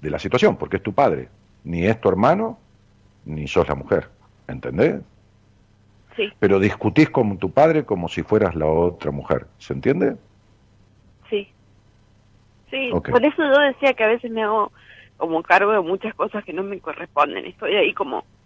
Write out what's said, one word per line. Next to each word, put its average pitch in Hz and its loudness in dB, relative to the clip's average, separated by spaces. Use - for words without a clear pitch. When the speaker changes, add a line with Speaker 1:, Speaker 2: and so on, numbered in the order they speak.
Speaker 1:
de 76 -6
la 76 -4
situación, 127 2
porque 95 -6
es - -6
tu 107 -4
padre. 90 0
Ni 85 -2
es 113 0
tu 101 4
hermano, 170 2
ni 76 -8
sos 82 2
la 73 -2
mujer. - -2
¿Entendés? 127 0
Speaker 2:
Sí. 208 -2
Speaker 1:
Pero 98 4
discutís 104 2
con 107 0
tu 92 -4
padre 156 4
como 87 -4
si - -8
fueras 101 2
la 76 -2
otra 80 0
mujer. 71 -4
¿Se - -10
entiende? 180 0
Speaker 2:
Sí. 202 -4
Sí, 262 -6
Speaker 1:
Ok. 180 -4
Speaker 2:
por 240 4
eso 294 2
yo 285 4
decía 277 2
que 226 -2
a 220 4
veces 240 -2
me 220 -4
hago 214 -2
como 160 -2
cargo 196 2
de 214 2
muchas 190 -4
cosas 165 -6
que - -14
no 175 -6
me 196 -10
corresponden. 147 -4
Estoy 190 -6
ahí 196 2
como 127 -6